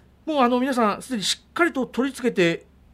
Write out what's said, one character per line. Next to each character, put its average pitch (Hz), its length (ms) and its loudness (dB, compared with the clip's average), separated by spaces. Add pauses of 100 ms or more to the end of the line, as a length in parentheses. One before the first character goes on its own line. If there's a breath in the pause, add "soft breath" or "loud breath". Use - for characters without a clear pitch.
(260 loud breath)
も 311 100 -2
う - 40 0
あ 240 100 6
の、 247 100 2
皆 262 140 0
さ 226 240 2
ん - 60 -14
す - 80 -10
で 254 60 -4
に 190 60 -4
し - 240 -4
っ - 60 -20
か 339 120 2
り 320 60 0
と 254 140 -2
取 247 240 -2
り 262 60 -14
付 247 140 -2
け 185 40 -8
て 170 320 0 (280)